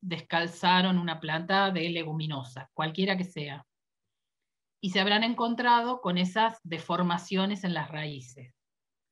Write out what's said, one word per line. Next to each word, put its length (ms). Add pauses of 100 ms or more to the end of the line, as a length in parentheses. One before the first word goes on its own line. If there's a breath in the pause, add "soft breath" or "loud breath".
descalzaron 960
una 240
planta 500
de 200
leguminosa, 840
cualquiera 460
que 60
sea, 420 (1120)
y 100
se 100
habrán 220
encontrado 800
con 160
esas 460
deformaciones 1000
en 100
las 160
raíces, 640 (580)